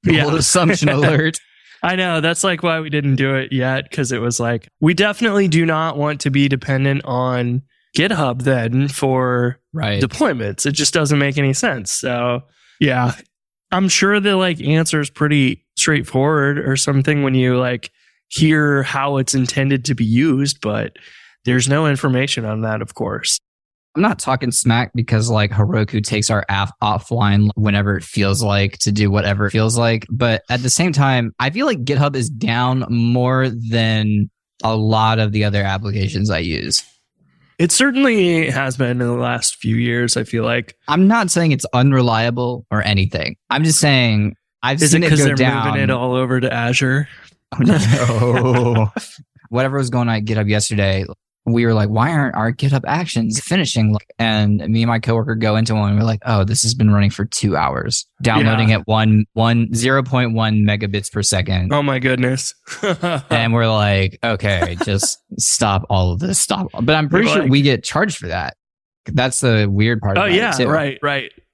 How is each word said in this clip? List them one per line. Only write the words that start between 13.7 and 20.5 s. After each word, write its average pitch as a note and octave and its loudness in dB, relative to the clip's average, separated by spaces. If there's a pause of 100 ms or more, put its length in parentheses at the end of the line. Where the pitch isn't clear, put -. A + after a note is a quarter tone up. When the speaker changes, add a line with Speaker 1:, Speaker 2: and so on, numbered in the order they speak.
Speaker 2:
I'm F#3 2
sure G3+ 2
the, G3 2
like, F3+ -2
answer D#3 2
is C#3+ -4
pretty D3 0 (120)
straightforward C#3+ 0
or - -2
something C#3 0
when C3 0
you, B2+ 2
like, B2 -4 (380)
hear D3+ 2
how C#3 -2
it's C3 -2
intended C3+ 0
to C#3 -2
be A#2 -2
used, C#3 0